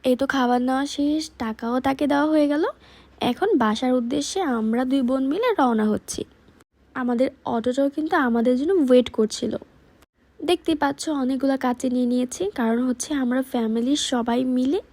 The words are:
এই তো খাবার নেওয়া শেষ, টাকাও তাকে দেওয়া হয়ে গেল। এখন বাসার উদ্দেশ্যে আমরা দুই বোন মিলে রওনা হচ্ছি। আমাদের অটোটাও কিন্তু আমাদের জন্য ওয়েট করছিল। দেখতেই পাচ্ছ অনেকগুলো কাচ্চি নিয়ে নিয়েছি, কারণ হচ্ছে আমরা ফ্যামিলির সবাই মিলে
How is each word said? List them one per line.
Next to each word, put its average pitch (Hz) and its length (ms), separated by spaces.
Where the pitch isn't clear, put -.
এই 254 160
তো 269 60
খাবার 247 320
নেওয়া 262 180
শেষ, 294 260
টাকাও 226 320
তাকে 269 240
দেওয়া 285 220
হয়ে 302 180
গেল। 294 120
এখন 359 200
বাসার 226 360
উদ্দেশ্যে 285 400
আমরা 220 240
দুই 277 180
বোন 262 220
মিলে 453 180
রওনা 233 320
হচ্ছি। - 300
আমাদের 247 320
অটোটাও 254 400
কিন্তু 311 200
আমাদের 233 320
জন্য 320 140
ওয়েট 247 200
করছিল। 220 360
দেখতেই 330 440
পাচ্ছ 285 200
অনেকগুলো 269 420
কাচ্চি 254 320
নিয়ে 247 180
নিয়েছি, 247 300
কারণ 233 280
হচ্ছে 247 220
আমরা 247 180
ফ্যামিলির 240 500
সবাই 240 280
মিলে 262 240